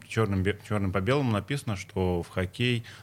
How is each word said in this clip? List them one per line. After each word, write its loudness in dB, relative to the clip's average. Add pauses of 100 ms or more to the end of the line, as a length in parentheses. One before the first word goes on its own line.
чёрным 2
бе-, 0
чёрным 0
по 0
белому 2
написано, -2
что 0
в -8
хоккей 0 (200)